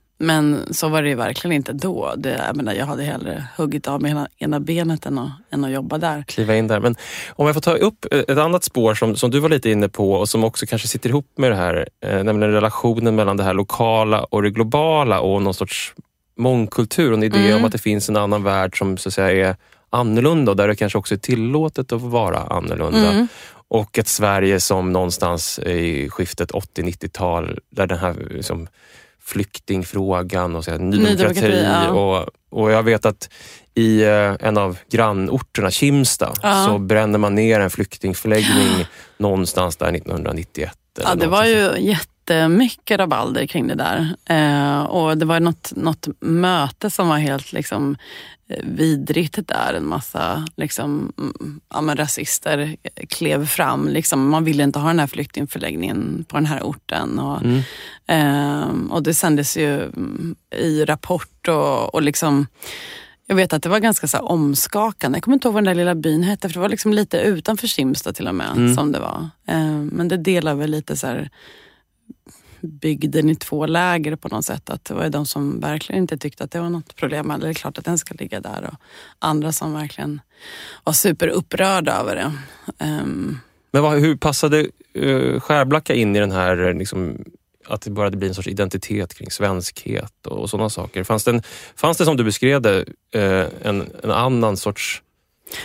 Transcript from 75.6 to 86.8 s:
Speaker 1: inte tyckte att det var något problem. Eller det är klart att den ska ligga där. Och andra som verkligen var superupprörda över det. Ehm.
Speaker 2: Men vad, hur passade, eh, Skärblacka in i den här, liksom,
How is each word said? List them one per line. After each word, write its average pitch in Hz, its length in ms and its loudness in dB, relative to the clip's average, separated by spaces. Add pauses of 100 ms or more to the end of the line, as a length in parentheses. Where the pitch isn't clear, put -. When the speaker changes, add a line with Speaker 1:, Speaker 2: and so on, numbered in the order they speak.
Speaker 1:
inte 160 160 -2
tyckte - 260 -10
att 131 80 -12
det 175 80 -8
var 170 100 -6
något 170 260 -8
problem. 151 360 -4
Eller 147 140 -6
det 160 60 -4
är - 20 -4
klart - 240 -10
att - 80 -12
den 170 120 -2
ska - 220 -8
ligga - 220 -8
där. - 300 -10
Och 143 60 -18 (420)
andra 156 320 0
som 156 220 -4
verkligen 147 480 -8 (640)
var 156 100 0
superupprörda 180 1000 0
över - 220 -2
det. 123 160 -4 (540)
Ehm. 147 540 -4 (320)
Speaker 2:
Men 143 120 4
vad, 151 160 4
hur 151 160 4
passade, 147 440 2 (340)
eh, 131 460 0
Skärblacka 147 540 2
in 107 220 2
i 104 40 4
den 101 120 2
här, 90 420 2
liksom, 92 440 -4 (500)